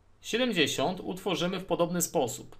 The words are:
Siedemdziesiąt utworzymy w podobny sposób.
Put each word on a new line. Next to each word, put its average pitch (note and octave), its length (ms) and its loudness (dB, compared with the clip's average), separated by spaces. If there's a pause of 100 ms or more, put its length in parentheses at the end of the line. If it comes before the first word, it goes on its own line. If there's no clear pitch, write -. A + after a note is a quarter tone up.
(220)
Siedemdziesiąt F3+ 800 2
utworzymy F3+ 600 -2
w F#3 60 -12
podobny F3 360 2
sposób. - 580 -2